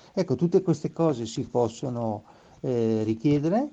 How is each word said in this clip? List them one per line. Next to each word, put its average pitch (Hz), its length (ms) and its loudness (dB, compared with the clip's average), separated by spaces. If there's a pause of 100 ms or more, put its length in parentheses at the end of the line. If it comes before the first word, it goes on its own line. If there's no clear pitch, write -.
(140)
Ecco, 175 200 0
tutte 175 280 4
queste 160 300 -2
cose 135 340 0
si 123 160 -6
possono, 117 840 -2 (360)
eh, 113 420 0
richiedere, 147 720 0